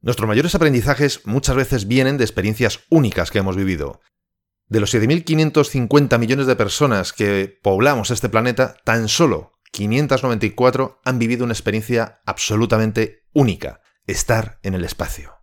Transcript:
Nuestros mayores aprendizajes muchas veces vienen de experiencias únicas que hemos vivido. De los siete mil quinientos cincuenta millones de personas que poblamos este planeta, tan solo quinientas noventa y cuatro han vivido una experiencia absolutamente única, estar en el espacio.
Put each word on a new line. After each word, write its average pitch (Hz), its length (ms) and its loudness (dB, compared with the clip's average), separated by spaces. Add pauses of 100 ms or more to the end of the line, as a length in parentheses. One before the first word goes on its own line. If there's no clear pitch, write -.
Nuestros 117 240 -2
mayores 127 280 2
aprendizajes 139 720 0
muchas 127 300 0
veces 123 300 -2
vienen 131 300 2
de 127 80 2
experiencias 107 640 -2
únicas 113 420 2
que 104 100 0
hemos 95 140 -2
vivido. 90 460 -4 (680)
De 110 140 0
los 104 100 -2
siete 113 160 2
mil 165 180 2
quinientos 156 440 2
cincuenta 135 480 2
millones 127 300 0
de 127 100 2
personas 104 560 0
que 98 500 -2
poblamos 107 480 2
este 117 200 -2
planeta, 120 460 0 (100)
tan 113 220 0
solo 107 500 0 (140)
quinientas 110 500 0
noventa 113 240 -2
y 104 60 -2
cuatro 127 520 0
han 127 140 -2
vivido 117 260 0
una 117 80 -4
experiencia 110 720 -4
absolutamente 110 1080 -2
única, 110 480 0 (240)
estar 113 560 -2
en 95 100 -6
el 90 140 -4
espacio. - 560 -8